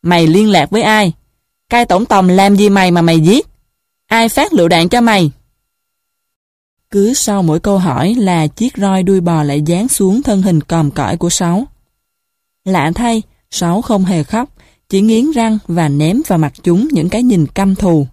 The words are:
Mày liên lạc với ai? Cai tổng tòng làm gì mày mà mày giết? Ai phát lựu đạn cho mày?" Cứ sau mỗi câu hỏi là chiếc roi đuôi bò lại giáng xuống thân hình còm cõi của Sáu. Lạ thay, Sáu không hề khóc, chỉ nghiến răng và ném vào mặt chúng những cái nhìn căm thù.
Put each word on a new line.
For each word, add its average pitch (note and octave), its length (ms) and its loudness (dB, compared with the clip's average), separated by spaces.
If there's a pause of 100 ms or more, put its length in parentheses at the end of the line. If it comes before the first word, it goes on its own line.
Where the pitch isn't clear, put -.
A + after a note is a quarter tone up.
Mày E3+ 240 2
liên G3+ 240 4
lạc D#3+ 200 2
với G#3+ 120 -2
ai? G#3 300 0 (560)
Cai A#3+ 180 0
tổng F#3 200 0
tòng F#3+ 220 2
làm G3 280 4
gì G3+ 120 4
mày G3 220 2
mà F3 120 2
mày E3 180 2
giết? F#3+ 260 2 (600)
Ai A3+ 220 0
phát C#4 240 -2
lựu F3 160 2
đạn E3+ 200 2
cho B3 120 0
mày?" G3+ 300 2 (1600)
Cứ G3+ 240 0
sau G3+ 280 -2
mỗi D#3 180 0
câu G3+ 180 0
hỏi E3 360 -2
là F3+ 320 0
chiếc A3+ 300 -6
roi F#3+ 260 -2
đuôi F#3+ 180 0
bò E3+ 220 0
lại D3 240 -2
giáng F3+ 220 -2
xuống G3+ 340 0
thân G#3 200 0
hình F3+ 180 0
còm D#3 300 -2
cõi C3+ 260 -6
của E3+ 140 -4
Sáu. F3+ 340 -2 (1000)
Lạ E3+ 300 -2
thay, A3+ 280 -2 (280)
Sáu F3 320 -4
không G3+ 220 -2
hề F3 200 -2
khóc, A#3 240 -6 (400)
chỉ F#3+ 120 0
nghiến A3+ 300 2
răng A3+ 360 -2
và E3 220 -2
ném D#3 380 0
vào F3+ 120 0
mặt D3+ 140 -2 (100)
chúng F#3+ 300 0
những E3+ 160 -2
cái G#3+ 140 -2
nhìn G3 240 2
căm G3 280 -2
thù. E3+ 380 0